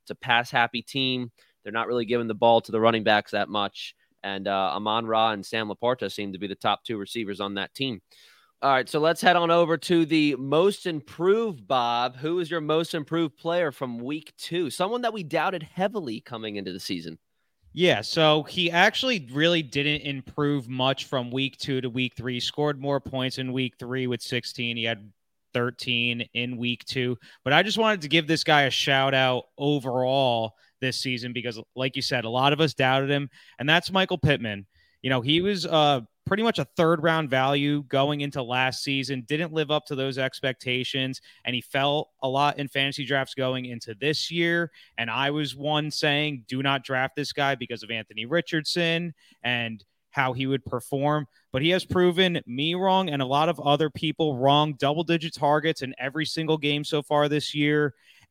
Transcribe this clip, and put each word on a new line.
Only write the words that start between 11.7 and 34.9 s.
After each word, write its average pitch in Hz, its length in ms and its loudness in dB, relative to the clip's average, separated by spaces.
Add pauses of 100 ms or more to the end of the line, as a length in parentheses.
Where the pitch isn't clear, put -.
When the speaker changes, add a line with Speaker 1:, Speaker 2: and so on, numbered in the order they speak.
Speaker 1:
Who 156 220 -4
is 170 120 -4
your 165 120 -2
most 156 320 0
improved 160 420 -2
player 170 340 0
from 120 280 -8
week 143 400 -8
two? 165 320 -4
Someone 220 320 -2
that 226 100 -2
we 208 120 -8
doubted 165 380 -2
heavily 170 580 -4
coming 110 360 -10
into 95 160 -6
the 95 80 -10
season. 82 380 -8 (560)
Speaker 2:
Yeah, 151 260 4
so 156 440 4
he 170 260 -2
actually 196 600 2
really 160 320 2
didn't 143 400 -2
improve 143 640 -4
much 127 360 0
from 123 260 -4
week 135 280 -4
two 131 220 -2
to 123 100 -4
week 123 240 -4
three. 123 260 -6
Scored 147 400 -4
more 139 200 -2
points 131 380 -4
in 127 140 -6
week 127 260 -4
three 127 280 -4
with 123 160 -4
sixteen. 120 540 -6
He 113 80 -4
had 107 280 -6 (400)
thirteen 120 800 -2
in 123 240 -4
week 120 280 -4
two. 123 340 -4 (240)
But 131 100 0
I 170 120 8
just 208 140 -2
wanted 214 240 2
to 147 60 -8
give 156 200 2
this 160 160 0
guy 151 180 6
a 135 80 2
shout 135 440 2
out 131 340 2 (100)
overall 127 960 0 (260)
this 127 180 -2
season 123 340 -6
because, 117 260 -8 (160)
like 131 220 -4
you 131 60 -4
said, 120 240 -2
a 113 40 -4
lot 131 220 4
of 147 80 2
us 160 140 2
doubted 135 360 2
him. 143 200 -2 (280)
And 127 80 -6
that's 165 240 4
Michael 185 280 0
Pittman. 110 480 0 (340)